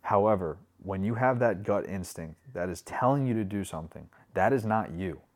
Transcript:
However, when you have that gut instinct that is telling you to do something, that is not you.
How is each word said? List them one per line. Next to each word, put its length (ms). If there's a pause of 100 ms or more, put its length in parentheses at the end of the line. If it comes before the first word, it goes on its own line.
However, 560 (260)
when 180
you 140
have 240
that 240
gut 240
instinct 480 (180)
that 160
is 120
telling 440
you 80
to 100
do 200
something, 460 (260)
that 180
is 120
not 260
you. 300 (140)